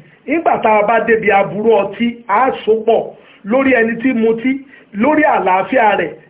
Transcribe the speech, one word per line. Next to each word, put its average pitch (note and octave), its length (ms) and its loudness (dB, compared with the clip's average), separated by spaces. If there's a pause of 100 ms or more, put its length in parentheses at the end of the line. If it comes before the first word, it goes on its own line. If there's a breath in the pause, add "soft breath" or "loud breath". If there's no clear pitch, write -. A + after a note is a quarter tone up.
(280 soft breath)
Nígbà D4+ 300 0
tá G#3+ 220 2
a G3+ 40 2
bá A3+ 160 2
débi A3 320 0
aburú G3 380 0
ọtí, A3 580 0
a A#3+ 240 0 (140)
so G#3+ 80 4
pọ̀ A3 400 0 (320 loud breath)
lórí C4 280 0
ẹni A3+ 280 0
tí C4 120 0
mutí, A3+ 520 -2 (280 loud breath)
lórí D4 300 0
àlàáfíà G#3+ 760 0
rẹ̀, E3+ 140 -4 (180 loud breath)